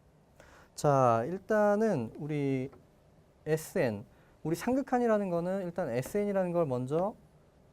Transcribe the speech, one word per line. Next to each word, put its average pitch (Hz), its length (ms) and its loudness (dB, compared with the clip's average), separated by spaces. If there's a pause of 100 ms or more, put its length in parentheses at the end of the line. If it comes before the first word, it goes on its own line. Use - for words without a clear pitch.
(760)
자, 127 520 4
일단은 208 880 0
우리 143 520 -2 (760)
에스엔, 151 580 -2 (400)
우리 160 120 -2
상극한이라는 240 760 0
거는 180 340 -2
일단 175 260 -4
에스엔이라는 190 640 -2
걸 170 140 2
먼저 139 500 -2 (580)